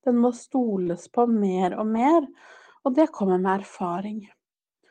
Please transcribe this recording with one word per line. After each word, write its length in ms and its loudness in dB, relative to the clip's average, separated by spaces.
Den 160 2
må 100 4
stoles 760 -4
på 160 2
mer 480 0
og 160 -4
mer, 360 2
og 80 0
det 160 4
kommer 320 0
med 220 -2
erfaring. 560 -8